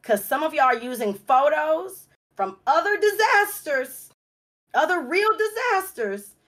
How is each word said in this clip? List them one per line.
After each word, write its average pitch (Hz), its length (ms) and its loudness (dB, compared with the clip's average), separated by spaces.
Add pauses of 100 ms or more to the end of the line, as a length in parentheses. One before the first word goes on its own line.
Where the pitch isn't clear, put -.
'Cause 208 240 0
some 269 160 -2
of 311 140 -4
y'all 277 100 4
are 247 120 4
using 233 360 -6
photos 302 920 0 (280)
from 190 300 -6
other 349 340 2
disasters, 403 1080 0 (640)
other 311 280 0
real 359 360 0
disasters 392 960 -4 (140)